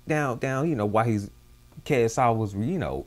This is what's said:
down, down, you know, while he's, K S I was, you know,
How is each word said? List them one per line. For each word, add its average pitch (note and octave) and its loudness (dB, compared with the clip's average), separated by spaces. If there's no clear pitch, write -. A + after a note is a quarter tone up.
down, D3 -2
down, C3+ -2
you D#3+ 0
know, G#2 0
while G#2+ 2
he's, G#2 0
K B2+ 2
S A2+ 0
I B2+ 4
was, A2 0
you B2 -2
know, C#2 -4